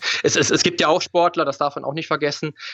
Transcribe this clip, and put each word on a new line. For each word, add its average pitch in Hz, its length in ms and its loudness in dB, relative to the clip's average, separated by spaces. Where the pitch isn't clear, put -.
Es, 147 120 2
es, - 160 2
es 156 120 2
gibt 175 180 0
ja 165 80 4
auch 165 140 4
Sportler, 170 420 2
das 139 140 -4
darf 143 160 0
man 139 100 -10
auch 139 80 -4
nicht 156 140 -6
vergessen. 147 460 -2